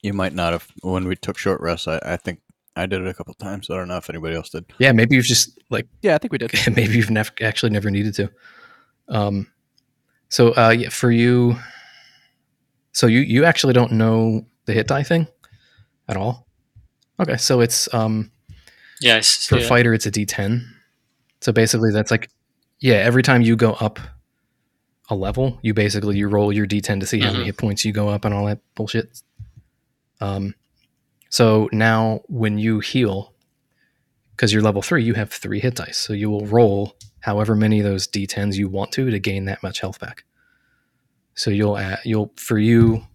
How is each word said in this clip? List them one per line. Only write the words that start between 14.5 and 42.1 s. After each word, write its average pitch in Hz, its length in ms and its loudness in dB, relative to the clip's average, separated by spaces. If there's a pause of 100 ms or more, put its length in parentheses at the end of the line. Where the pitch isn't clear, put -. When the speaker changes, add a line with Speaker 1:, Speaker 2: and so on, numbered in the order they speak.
Speaker 2:
the 117 80 -4
hit 110 140 0
die 139 160 -2
thing 165 240 0 (800)
at 98 80 -4
all? 110 320 -6 (720)
Okay, 156 160 0
so 123 240 2
it's, - 340 0
um, 110 380 -2 (680)
Speaker 4:
Yeah, 117 160 4
I - 20 2
see - 360 0
Speaker 2:
for - 60 4
Speaker 4:
it. 117 60 -2
Speaker 2:
fighter, 120 260 4
it's 107 120 -2
a 101 60 -2
D 104 140 -4
ten. 113 400 -4 (760)
So 120 100 0
basically, 113 400 2
that's 107 200 0
like, - 180 -2 (500)
yeah, 127 160 4
every 120 280 4
time 123 180 4
you 113 160 4
go 110 160 2
up - 260 -4 (1120)
a 110 60 -4
level, 120 460 -4
you 110 120 -2
basically, 104 440 -2
you 101 120 -2
roll 104 240 2
your 104 120 0
D 104 140 -2
ten 98 220 -4
to 95 40 -6
see 110 140 -2
how 101 120 0
many 123 80 -4
Speaker 4:
Mm-hmm. 120 80 -6
Speaker 2:
hit 101 100 -8
points 101 260 -4
you 107 80 -2
go 104 160 -2
up 104 160 -4
and 104 100 -2
all 101 120 -2
that 104 140 -4 (160)
bullshit. - 460 -6 (1000)
Um, 98 320 -6 (760)
so 110 420 4
now 110 560 2
when 110 320 -2
you 110 200 0
heal, 104 540 -2 (1040)
'cause 104 160 2
you're 107 80 2
level 101 220 2
three, 147 200 0
you 113 120 0
have 104 160 -6
three 101 280 -8
hit 123 160 -2
dice. - 220 -10
So - 160 -6
you 104 160 -4
will 104 160 -4
roll 104 500 4 (260)
however 107 340 0
many 107 240 4
of 104 60 0
those 95 220 -2
D 98 200 -6
tens 101 300 -4
you 101 100 -2
want 98 260 -6
to, 131 160 -2
to 107 100 -2
gain 98 260 -6
that 98 180 -8
much 92 160 -10
health 98 200 -10
back. - 240 -16 (1120)
So - 160 -4
you'll 101 280 0
add, 98 260 -6
you'll, 107 320 -2